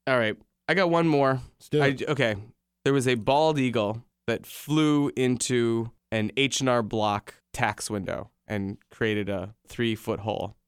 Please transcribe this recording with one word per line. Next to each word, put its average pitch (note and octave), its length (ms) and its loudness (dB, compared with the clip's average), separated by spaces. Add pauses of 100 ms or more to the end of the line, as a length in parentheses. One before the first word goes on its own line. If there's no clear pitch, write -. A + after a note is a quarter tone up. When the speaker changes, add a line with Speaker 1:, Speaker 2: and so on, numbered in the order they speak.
Speaker 1:
All C3 100 4
right, A2 180 0 (320)
I D#3 60 2
got F3+ 160 2
one E3+ 160 4
more. C3+ 340 4 (200)
Speaker 2:
Let's - 80 -20
do D3+ 120 2
Speaker 1:
I, C#3+ 60 4
Speaker 2:
it. C#3 220 0
Speaker 1:
okay, B2+ 260 0 (500)
there C#3 80 2
was C3+ 140 2
a B2+ 80 4
bald C#3+ 460 2
eagle A#2 420 0 (240)
that A2+ 180 -2
flew D3 720 2
into A#2+ 760 0 (180)
an G#2+ 260 -2
H C#3 220 0
and C3 100 0
R A#2+ 140 2
Block G#2 520 -2 (180)
tax A2 360 -4
window G2 420 -6 (180)
and G2+ 280 -6 (140)
created G#2 400 -2
a G2 240 -6 (140)
three-foot A2+ 520 -4
hole. G#2 360 -6 (120)